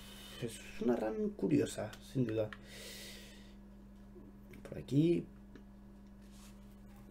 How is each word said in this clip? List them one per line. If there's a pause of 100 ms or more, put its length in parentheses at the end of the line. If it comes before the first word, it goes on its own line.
(420)
Es
una
run
curiosa, (220)
sin
duda. (2250)
Por
aquí. (1800)